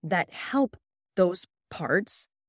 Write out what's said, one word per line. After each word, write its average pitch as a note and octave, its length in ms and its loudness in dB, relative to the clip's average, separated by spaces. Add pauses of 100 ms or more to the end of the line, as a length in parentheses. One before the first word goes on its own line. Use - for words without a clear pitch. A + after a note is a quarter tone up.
that E3 300 -2
help - 420 0 (400)
those F#3 300 2 (240)
parts, - 580 -2 (220)